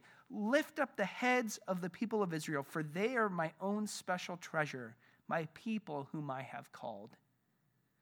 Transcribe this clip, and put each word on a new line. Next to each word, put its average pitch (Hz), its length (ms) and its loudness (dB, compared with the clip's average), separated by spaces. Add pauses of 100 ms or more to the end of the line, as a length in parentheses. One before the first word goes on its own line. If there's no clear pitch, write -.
(300)
"Lift 233 480 2
up 285 180 0
the 202 80 2
heads 247 640 2
of 185 140 0
the 180 100 -2
people 214 320 2
of 180 100 2
Israel, 156 300 0
for 156 220 -2
they 196 320 0
are 220 120 4
my 170 320 0
own 208 280 0
special - 480 -4
treasure, 139 600 -2 (300)
my 165 280 2
people 165 580 -4
whom 151 180 -4
I 131 120 -4
have 127 280 -12
called." 107 460 -10 (840)